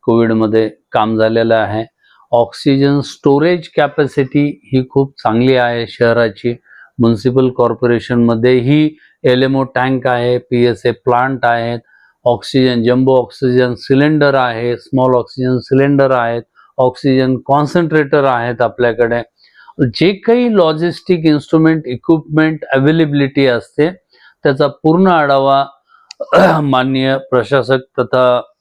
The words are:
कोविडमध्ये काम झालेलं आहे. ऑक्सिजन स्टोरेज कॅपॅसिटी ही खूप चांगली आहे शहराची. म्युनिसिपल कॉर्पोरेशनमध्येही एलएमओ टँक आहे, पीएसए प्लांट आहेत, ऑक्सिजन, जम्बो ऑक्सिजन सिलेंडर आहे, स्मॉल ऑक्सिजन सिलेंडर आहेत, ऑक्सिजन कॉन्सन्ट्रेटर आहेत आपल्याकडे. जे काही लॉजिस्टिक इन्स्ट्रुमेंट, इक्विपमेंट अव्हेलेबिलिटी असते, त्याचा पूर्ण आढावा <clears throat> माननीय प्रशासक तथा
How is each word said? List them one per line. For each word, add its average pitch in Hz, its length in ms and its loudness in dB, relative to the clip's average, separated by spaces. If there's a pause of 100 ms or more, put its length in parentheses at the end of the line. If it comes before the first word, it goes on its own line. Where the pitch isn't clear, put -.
कोविडमध्ये 113 680 0 (200)
काम 110 260 0
झालेलं 113 380 0
आहे. 107 300 -4 (460)
ऑक्सिजन 139 680 0
स्टोरेज 151 760 0
कॅपॅसिटी 143 960 -2
ही 131 160 -2
खूप 139 280 -2
चांगली 123 380 0
आहे 120 320 -2
शहराची. 117 720 -2 (420)
म्युनिसिपल 123 500 2
कॉर्पोरेशनमध्येही 120 1500 0 (260)
एलएमओ 135 400 0
टँक 131 440 -2
आहे, 123 300 0
पीएसए 120 540 0
प्लांट 123 540 -2
आहेत, 117 340 -2 (460)
ऑक्सिजन, 123 580 0
जम्बो 131 340 2
ऑक्सिजन 123 560 0
सिलेंडर 143 600 0
आहे, 120 440 -2
स्मॉल 131 380 0
ऑक्सिजन 127 420 -2
सिलेंडर 135 540 2
आहेत, 117 300 -2 (360)
ऑक्सिजन 131 680 0
कॉन्सन्ट्रेटर 147 800 0
आहेत 120 380 -2
आपल्याकडे. 117 600 -2 (720)
जे 180 200 0
काही 233 440 0
लॉजिस्टिक 165 680 -2
इन्स्ट्रुमेंट, 160 640 0
इक्विपमेंट 156 720 -2 (140)
अव्हेलेबिलिटी 143 720 0
असते, 127 440 -2 (540)
त्याचा 147 240 0
पूर्ण 165 400 0
आढावा 139 580 2 (540)
<clears throat> 165 440 2
माननीय 135 540 0
प्रशासक 127 840 -2
तथा 123 420 0 (200)